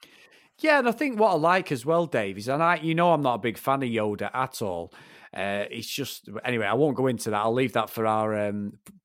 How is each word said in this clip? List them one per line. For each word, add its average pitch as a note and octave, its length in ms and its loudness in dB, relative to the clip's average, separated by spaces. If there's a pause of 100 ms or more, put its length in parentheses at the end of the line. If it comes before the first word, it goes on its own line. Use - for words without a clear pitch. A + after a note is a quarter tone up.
(600)
Yeah, D4+ 180 4
and B3+ 100 2
I A#3 40 4
think B3+ 260 -2
what G#3+ 140 6
I F3+ 40 4
like E3+ 360 2
as B2 140 -4
well, E3 200 2
Dave, G2+ 320 -2
is, G#2 120 -6
and C#3+ 120 0
I, E3+ 140 4
you D#3+ 180 -2
know, E3+ 200 4
I'm D3 80 4
not B2+ 140 2
a A2 40 -2
big A#2 180 -4
fan C3+ 240 0
of B2+ 80 -2
Yoda G#2+ 440 -2
at B2+ 280 -4
all. F2 320 -6 (380)
Uh, G2+ 380 -4
it's A2+ 180 -10
just, - 400 -10 (160)
anyway, A#2 220 -2
I G2+ 80 0
won't C3+ 240 2
go C3 100 2
into A#2 220 -2
that. G#2+ 80 0
I'll A2 160 0
leave B2+ 200 0
that A2 160 0
for A2 160 -4
our, G#2+ 440 0
um, G#2 240 -6 (320)